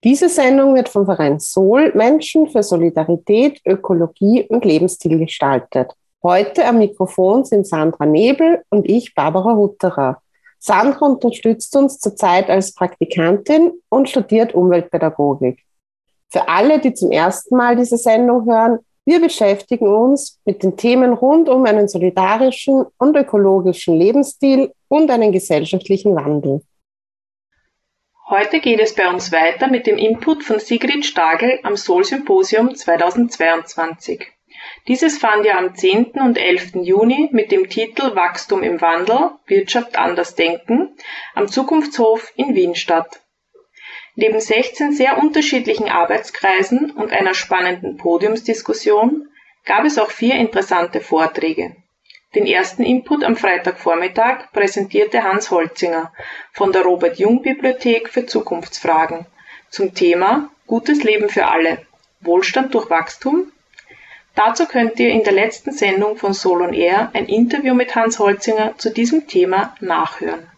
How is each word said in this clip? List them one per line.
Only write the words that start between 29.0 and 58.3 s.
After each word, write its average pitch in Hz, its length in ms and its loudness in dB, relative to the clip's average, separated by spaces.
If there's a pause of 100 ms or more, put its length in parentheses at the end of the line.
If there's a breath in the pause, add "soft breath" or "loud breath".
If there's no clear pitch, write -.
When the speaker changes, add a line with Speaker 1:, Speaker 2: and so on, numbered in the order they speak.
Speaker 2:
uns 180 200 -6
weiter 165 380 2
mit 247 180 0
dem 208 120 2
Input 233 440 0
von 220 160 -2
Sigrid 285 460 -2
Stagel 175 600 0
am 202 120 -4
Soul 185 260 -2
Symposium 220 720 0
zweitausendzweiundzwanzig. 170 1500 -2 (600 loud breath)
Dieses 294 300 0
fand 214 260 0
ja 202 140 2
am 180 160 -4
zehnten 208 440 0
und 262 200 2
elften 180 440 -2
Juni 226 500 2
mit 220 200 0
dem 202 160 0
Titel 226 480 -4
Wachstum 185 460 -2
im 165 180 -4
Wandel, 190 520 0 (140)
Wirtschaft 196 520 -2
anders 175 360 -2
denken 175 600 -2 (400 loud breath)
am 202 140 -2
Zukunftshof 247 880 0
in 269 180 -2
Wien 175 200 0
statt. - 460 -4 (960 loud breath)
Neben 220 240 0
sechzehn 254 540 -2
sehr 277 280 0
unterschiedlichen 269 680 -2
Arbeitskreisen 196 1000 -2
und 214 200 -8
einer 190 220 0
spannenden 180 640 -4
Podiumsdiskussion 214 1300 -2 (400 loud breath)
gab 214 180 0
es 302 140 0
auch 214 120 -2
vier 247 260 -2
interessante 190 640 -2
Vorträge. 160 720 -4 (600 soft breath)
Den 202 120 2
ersten 185 360 -2
Input 254 420 -2
am 226 120 0
Freitagvormittag 180 1160 -2
präsentierte 202 680 -2
Hans 196 280 -4
Holzinger 165 600 -4 (420 loud breath)
von 196 180 0
der 190 80 2
Robert-Jung-Bibliothek 226 1300 0
für 247 160 -4
Zukunftsfragen 165 1040 -4 (420 loud breath)